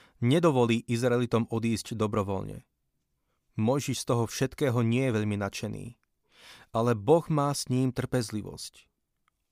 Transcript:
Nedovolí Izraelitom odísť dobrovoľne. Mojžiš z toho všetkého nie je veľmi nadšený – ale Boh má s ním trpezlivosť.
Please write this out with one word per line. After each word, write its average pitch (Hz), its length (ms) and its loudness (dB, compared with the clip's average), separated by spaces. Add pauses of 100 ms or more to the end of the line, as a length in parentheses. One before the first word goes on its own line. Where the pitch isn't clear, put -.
(240)
Nedovolí 127 640 4
Izraelitom 120 640 0
odísť 113 440 -2
dobrovoľne. 101 680 -4 (960)
Mojžiš 131 440 0
z - 40 -4
toho 117 160 2
všetkého 131 560 -2
nie 120 280 2
je 110 120 0
veľmi 104 160 -2
nadšený – 104 640 -8 (720)
ale 117 240 2
Boh 143 320 4
má 143 240 0
s - 160 -6
ním 127 240 0
trpezlivosť. 107 960 -6 (640)